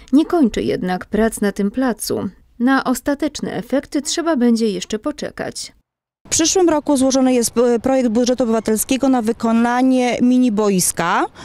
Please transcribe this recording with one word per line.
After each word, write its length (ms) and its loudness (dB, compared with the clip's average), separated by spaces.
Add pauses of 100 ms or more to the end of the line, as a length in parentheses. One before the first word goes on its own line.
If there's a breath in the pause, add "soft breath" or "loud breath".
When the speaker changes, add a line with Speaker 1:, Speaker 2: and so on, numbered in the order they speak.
(140 loud breath)
Speaker 1:
nie 120 4
kończy 380 0
jednak 420 -4
prac 360 -2
na 100 0
tym 200 -4
placu. 580 -4 (300)
Na 240 2
ostateczne 720 -4
efekty 480 -4
trzeba 340 -4
będzie 340 2
jeszcze 300 -6
poczekać. 760 -10 (540)
Speaker 2:
W 20 -20
przyszłym 400 2
roku 280 0
złożony 360 2
jest, 240 0
e, 220 2
projekt 300 0
budżetu 340 0
obywatelskiego 680 0
na 120 2
wykonanie 1000 0
mini 300 4
boiska, 720 0 (200 loud breath)